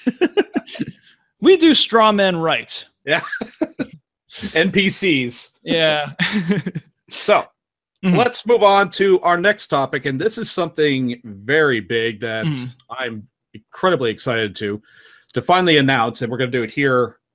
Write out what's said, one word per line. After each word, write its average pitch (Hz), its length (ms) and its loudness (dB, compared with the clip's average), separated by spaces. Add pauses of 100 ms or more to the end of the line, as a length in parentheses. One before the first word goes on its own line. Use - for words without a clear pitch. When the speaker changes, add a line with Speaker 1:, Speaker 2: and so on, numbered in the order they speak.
Speaker 1:
<laughs> 254 300 -2 (1040)
We 349 160 6
do 320 180 6
straw 220 360 4
men 190 260 2
right. 156 460 -4 (220)
Speaker 2:
Yeah. 156 160 0 (640)
<laughs> - 680 -16
N 170 160 2
P 190 180 2
Cs. 135 640 -2 (120)
Speaker 1:
Yeah. 156 560 0
<laughs> 185 880 -4
Speaker 2:
So, - 360 0 (580)
Speaker 1:
Mm-hmm. 180 140 2
Speaker 2:
let's 247 300 0
move 226 160 4
on 196 280 4
to 190 300 2
our 175 180 2
next 208 280 -2
topic, 139 380 -2
and 135 140 -4
this 220 200 -2
is 220 120 -6
something 143 720 -2
very 117 580 0
big 113 400 -2
that 113 240 -4
Speaker 1:
Mm-hmm. 127 520 -8
Speaker 2:
I'm 113 300 -10 (260)
incredibly 135 580 -2
excited 110 460 -4
to, 104 240 -6 (520)
to 123 80 -2
finally 180 360 4
announce, 131 440 2
and 117 100 -6
we're 120 80 -6
gonna 127 120 -2
do 123 120 -2
it 110 80 -8
here 127 460 0 (180)